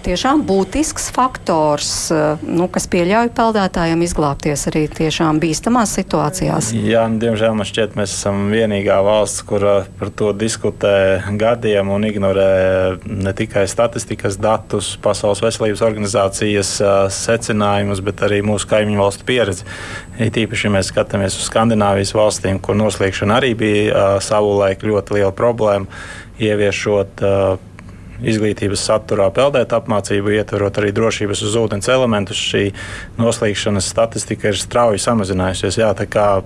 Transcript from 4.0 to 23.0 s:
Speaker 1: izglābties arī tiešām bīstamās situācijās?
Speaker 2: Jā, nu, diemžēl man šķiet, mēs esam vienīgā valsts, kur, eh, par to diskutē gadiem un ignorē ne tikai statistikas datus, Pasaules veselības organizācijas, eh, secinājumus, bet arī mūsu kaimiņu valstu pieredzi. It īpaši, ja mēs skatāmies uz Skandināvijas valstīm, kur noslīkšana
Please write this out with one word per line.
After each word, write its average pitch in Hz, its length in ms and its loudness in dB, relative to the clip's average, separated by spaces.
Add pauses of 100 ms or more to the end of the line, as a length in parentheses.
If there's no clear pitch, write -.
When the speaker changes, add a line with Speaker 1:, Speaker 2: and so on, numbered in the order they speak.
Speaker 1:
izglābties 147 640 -2
arī 156 180 0
tiešām 156 540 0
bīstamās 202 560 0
situācijās? 151 760 -2
Speaker 2:
Jā, 113 400 2
nu, 113 80 0
diemžēl 110 380 2
man 101 100 -2
šķiet, 107 320 -2
mēs 101 160 -2
esam 101 380 -2
vienīgā 101 500 2
valsts, 104 400 2
kur, 101 220 0
eh, 101 240 2 (100)
par 95 100 -6
to 104 240 0
diskutē 101 920 0 (140)
gadiem 110 520 2
un 101 140 0
ignorē 95 1040 2
ne 98 280 -4
tikai 104 340 -2
statistikas 113 680 -2
datus, 107 640 -2
Pasaules 104 400 0
veselības 110 420 0
organizācijas, 104 960 0
eh, 98 280 4
secinājumus, 101 960 0
bet 101 140 -4
arī 104 240 0
mūsu 104 260 -2
kaimiņu 107 300 2
valstu 98 280 0
pieredzi. 117 380 0 (560)
It 107 140 0
īpaši, 107 300 -2
ja 110 80 0
mēs 95 200 0
skatāmies 101 440 -2
uz - 140 -6
Skandināvijas 104 640 2
valstīm, 98 480 2
kur 98 140 0
noslīkšana 104 680 2